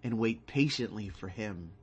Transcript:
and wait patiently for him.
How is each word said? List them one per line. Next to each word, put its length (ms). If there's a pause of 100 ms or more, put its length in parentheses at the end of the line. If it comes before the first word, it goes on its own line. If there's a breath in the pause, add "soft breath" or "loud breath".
and 160
wait 260
patiently 640
for 200
him. 420 (120)